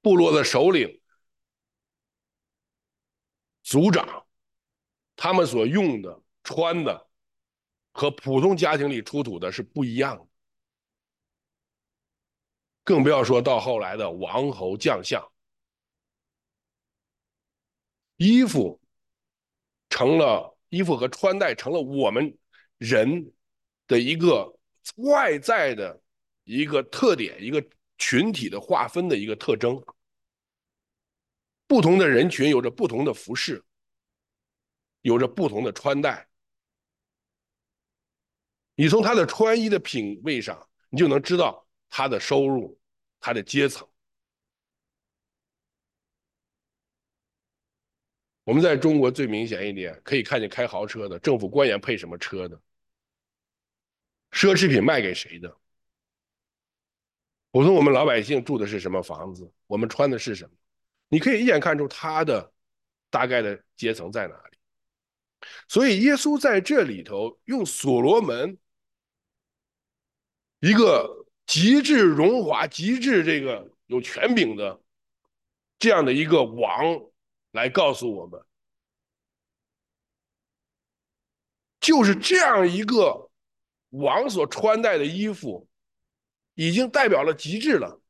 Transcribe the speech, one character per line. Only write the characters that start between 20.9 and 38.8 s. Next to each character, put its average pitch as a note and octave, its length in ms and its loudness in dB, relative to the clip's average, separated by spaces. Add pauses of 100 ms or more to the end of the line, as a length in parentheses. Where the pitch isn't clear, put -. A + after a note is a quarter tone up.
和 A#2 100 -4
穿 F#3+ 320 -2
戴 E3 160 -2
成 - 180 -8
了 E3+ 80 -2
我 C3+ 300 -2
们 C#3 260 -2 (400)
人 B2+ 560 0 (540)
的 A#2+ 140 4
一 C3+ 160 -2
个 D#3 420 0 (380)
外 B3 420 0
在 D#3 340 0
的 F#2+ 300 -10 (400)
一 C3 220 -4
个 D3 180 -2
特 G#3+ 320 0
点， G#2+ 260 -8
一 G#2 80 -12
个 D3 160 -4 (320)
群 F3+ 360 0
体 - 160 -8
的 G2+ 120 -10
划 B2 280 -2
分 F3 200 -6
的 C#3+ 80 0
一 G2+ 80 -6
个 G#2+ 120 -8
特 - 200 -2
征。 A#2+ 240 -4 (1900)
不 C4 120 4
同 E3 160 4
的 F#3 120 4
人 C3+ 200 4
群 D3 220 0
有 C3 100 4
着 A#2+ 80 -4
不 F3+ 200 -4
同 A#2+ 160 -4
的 G#3+ 100 -2
服 A#2+ 220 -12
饰， A#2+ 280 -8 (1400)
有 A#2+ 140 2
着 B2 120 0
不 E3+ 200 -4
同 G#2 140 -6
的 G#2 100 -4
穿 C#3+ 300 -4
戴。 C3 260 -4 (2500)
你 D3+ 140 2